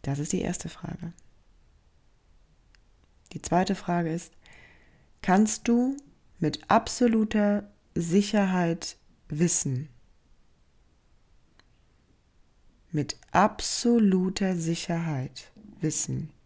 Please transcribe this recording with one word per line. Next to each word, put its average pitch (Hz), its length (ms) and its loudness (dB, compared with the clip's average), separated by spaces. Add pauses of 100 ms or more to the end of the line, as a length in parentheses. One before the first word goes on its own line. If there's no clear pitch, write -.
Das 143 180 -4
ist 151 140 -4
die 185 80 -2
erste - 280 -6
Frage. - 440 -12 (2250)
Die 160 80 -10
zweite 185 340 0
Frage 175 360 -2
ist, 170 220 -8 (880)
kannst 208 460 2
du 247 300 2 (420)
mit - 300 -2
absoluter 214 1000 2 (240)
Sicherheit 180 1000 0 (320)
wissen, 147 600 -2 (3000)
mit 147 260 -4 (140)
absoluter 190 1200 2
Sicherheit 165 960 -4 (300)
wissen 151 480 -4 (160)